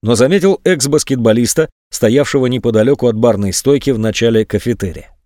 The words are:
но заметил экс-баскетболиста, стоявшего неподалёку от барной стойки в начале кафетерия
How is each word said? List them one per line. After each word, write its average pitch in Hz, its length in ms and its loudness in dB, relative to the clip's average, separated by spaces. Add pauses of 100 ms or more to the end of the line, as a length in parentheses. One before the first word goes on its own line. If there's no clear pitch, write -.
но 113 140 0
заметил 170 480 2
экс-баскетболиста, 135 1040 0 (220)
стоявшего 131 560 0
неподалёку 120 600 0
от 113 80 0
барной 101 380 0
стойки 139 380 0
в 113 80 -2
начале 110 440 0
кафетерия 98 720 -6 (100)